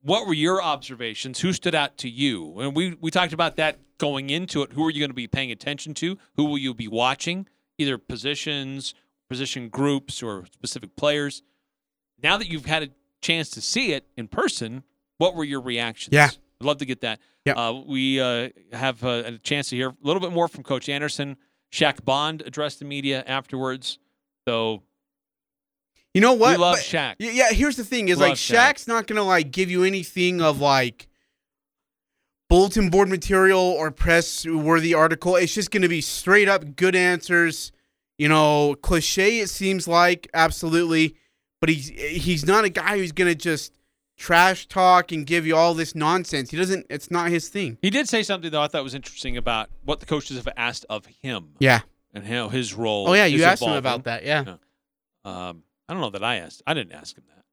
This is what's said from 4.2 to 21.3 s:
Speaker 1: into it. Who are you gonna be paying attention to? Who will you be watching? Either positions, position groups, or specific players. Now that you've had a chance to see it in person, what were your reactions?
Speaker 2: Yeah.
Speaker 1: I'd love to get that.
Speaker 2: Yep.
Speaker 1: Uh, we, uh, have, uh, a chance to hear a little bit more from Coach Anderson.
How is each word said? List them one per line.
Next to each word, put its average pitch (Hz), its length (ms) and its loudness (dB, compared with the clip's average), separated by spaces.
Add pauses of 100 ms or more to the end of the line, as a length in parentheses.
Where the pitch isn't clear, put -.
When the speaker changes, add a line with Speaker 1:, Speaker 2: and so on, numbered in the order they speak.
Speaker 1:
into 156 340 -4
it. 131 120 -8
Who 151 100 0
are 160 60 0
you 147 120 -6
gonna 139 120 -6
be 120 120 -8
paying 131 240 -4
attention 143 440 -10
to? 185 240 -6 (180)
Who 151 80 2
will 147 140 -2
you 131 160 -4
be 113 120 -10
watching? 135 640 -2 (300)
Either 139 180 -2
positions, 135 960 -8 (380)
position 127 400 -8
groups, 139 520 -4
or 101 300 -10
specific - 420 -12
players. 147 480 -2 (800)
Now 165 140 2
that 208 120 -6
you've 156 180 -8
had 160 160 0
a 139 60 -8 (340)
chance 165 300 0
to - 100 -12
see 233 320 -2
it 135 200 -8
in 113 140 -12
person, 131 540 -6 (340)
what 175 180 2
were 160 100 -4
your 139 180 -6
reactions? 117 500 -4
Speaker 2:
Yeah. 143 160 8 (320)
Speaker 1:
I'd 123 60 -4
love 147 100 0
to 143 80 -8
get 127 160 -6
that. 110 180 -6 (280)
Speaker 2:
Yep. 143 100 0
Speaker 1:
Uh, 117 300 -4
we, 135 340 -2
uh, 123 300 -2 (240)
have, 120 280 -4
uh, 120 220 -4
a 113 140 -14
chance 143 320 -4
to 131 60 -6
hear 131 120 -2
a 127 140 -10
little 165 180 0
bit 180 120 -6
more 170 160 0
from 139 160 -14
Coach 131 260 -6
Anderson. 143 480 -6 (340)